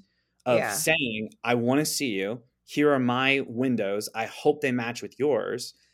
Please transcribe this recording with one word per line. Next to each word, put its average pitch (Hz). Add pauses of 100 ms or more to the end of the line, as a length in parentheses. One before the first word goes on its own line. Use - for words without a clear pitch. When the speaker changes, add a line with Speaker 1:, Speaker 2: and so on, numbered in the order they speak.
(460)
Speaker 1:
of 117
Speaker 2:
Yeah. 107
Speaker 1:
saying, 131 (140)
"I 117
wanna 120
see 151
you. 104 (220)
Here 147
are 139
my 131
windows. 110
I 113
hope 147
they 135
match 120
with 101
yours. 120 (200)